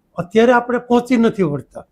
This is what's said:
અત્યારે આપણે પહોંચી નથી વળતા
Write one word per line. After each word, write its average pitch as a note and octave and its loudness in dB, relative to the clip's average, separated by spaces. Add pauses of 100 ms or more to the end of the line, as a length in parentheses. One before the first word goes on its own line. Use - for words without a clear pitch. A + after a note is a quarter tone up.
(180)
અત્યારે A3 2
આપણે A#3+ 0
પહોંચી A#3+ 0
નથી A3+ 0
વળતા C#3 -8